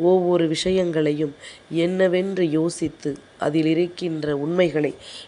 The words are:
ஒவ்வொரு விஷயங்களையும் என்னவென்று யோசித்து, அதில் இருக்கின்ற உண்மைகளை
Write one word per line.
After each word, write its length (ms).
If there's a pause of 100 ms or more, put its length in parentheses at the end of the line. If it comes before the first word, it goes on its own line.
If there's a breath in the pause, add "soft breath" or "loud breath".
ஒவ்வொரு 440
விஷயங்களையும் 880 (420 loud breath)
என்னவென்று 760
யோசித்து, 600 (280)
அதில் 300
இருக்கின்ற 680
உண்மைகளை 560 (360 loud breath)